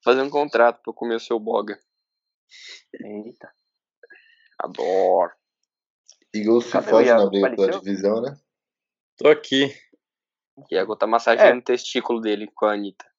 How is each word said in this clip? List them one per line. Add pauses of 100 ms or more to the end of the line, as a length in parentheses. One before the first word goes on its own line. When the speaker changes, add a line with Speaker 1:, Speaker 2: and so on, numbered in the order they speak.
Speaker 1:
Fazer
um
contrato
pra
eu
comer
o
seu
boga. (1160)
Speaker 2:
Eita. (1040)
Speaker 1:
Adoro. (1000)
Speaker 3:
Eagles
se
Speaker 2:
Cadê
o
Speaker 3:
fode
Speaker 2:
Iago?
Speaker 3:
na
briga
pela (120)
Speaker 2:
Apareceu?
Speaker 3:
divisão,
né? (760)
Speaker 4:
Tô
aqui. (1040)
Speaker 1:
Iago
tá
massageando
Speaker 2:
É.
Speaker 1:
o
testículo
dele
com
a
Anitta. (140)